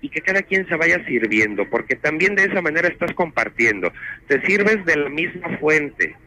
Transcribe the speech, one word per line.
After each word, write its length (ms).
y 80
que 140
cada 200
quien 260
se 60
vaya 320
sirviendo, 640
porque 240
también 400
de 120
esa 140
manera 280
estás 260
compartiendo. 760
Te 180
sirves 420
de 100
la 120
misma 500
fuente 580